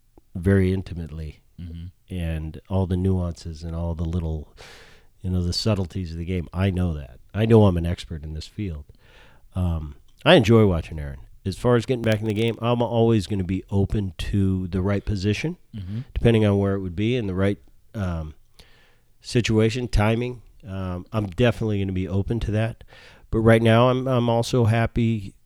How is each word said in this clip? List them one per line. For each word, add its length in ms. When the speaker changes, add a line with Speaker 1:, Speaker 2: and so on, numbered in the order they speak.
Speaker 1:
very 380
intimately, 680
Speaker 2:
Mm-hmm. 240
Speaker 1:
and 520
all 200
the 100
nuances 680
and 120
all 180
the 100
little, 480
you 80
know, 140
the 100
subtleties 580
of 60
the 80
game. 260
I 200
know 240
that. 240
I 140
know 220
I'm 100
an 80
expert 380
in 100
this 140
field. 380
Um, 420
I 80
enjoy 320
watching 340
Aaron. 200
As 140
far 160
as 100
getting 160
back 200
in 40
the 80
game, 260
I'm 220
always 460
gonna 160
be 260
open 480
to 500
the 140
right 240
position, 520
Speaker 2:
Mm-hmm. 240
Speaker 1:
depending 280
on 140
where 160
it 60
would 160
be 220
and 120
the 60
right, 240
um, 400
situation, 680
timing. 540
Um, 460
I'm 140
definitely 520
gonna 120
be 160
open 340
to 100
that. 320
But 120
right 200
now, 280
I'm, 180
I'm 200
also 380
happy 680